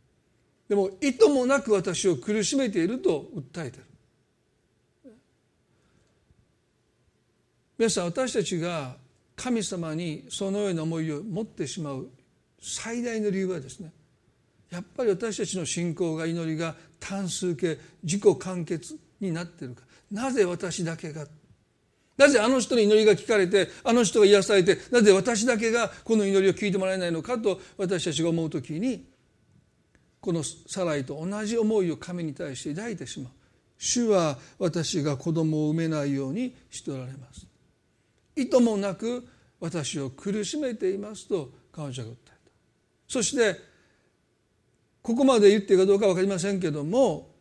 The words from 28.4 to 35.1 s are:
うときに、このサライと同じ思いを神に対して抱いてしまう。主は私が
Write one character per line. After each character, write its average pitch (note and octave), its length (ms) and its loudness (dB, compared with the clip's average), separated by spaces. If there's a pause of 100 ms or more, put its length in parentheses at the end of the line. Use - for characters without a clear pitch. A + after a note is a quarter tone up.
う D#3 40 -4
と D3+ 120 -6
き D3+ 120 -10
に、 G#3+ 340 -4 (1120)
こ F#3 120 -4
の D#3+ 100 -2
サ - 400 -10
ラ D#3 140 -2
イ C3+ 80 -4
と D3+ 200 -10
同 G#3 200 -6
じ A3+ 120 -4
思 G#3+ 240 2
い F3 100 0
を C#3+ 60 -6
神 F3 260 -10
に D3 120 -6
対 D3 200 -10
し - 80 -12
て D3+ 120 -8
抱 A3 160 -8
い F#3+ 40 -8
て C#3 120 -12
し - 120 -14
ま B2+ 100 -12
う。 - 20 -20 (480)
主 A#3+ 280 0
は E3 300 2 (220)
私 E3+ 420 -2
が C#3 160 -2